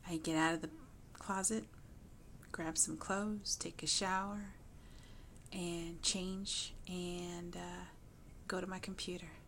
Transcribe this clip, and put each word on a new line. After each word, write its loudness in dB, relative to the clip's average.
I 2
get 4
out 10
of 0
the -2
closet, 2
grab 0
some 6
clothes, 2
take -4
a 2
shower, 4
and 0
change, 0
and, -2
uh, -4
go 2
to -2
my -4
computer. -4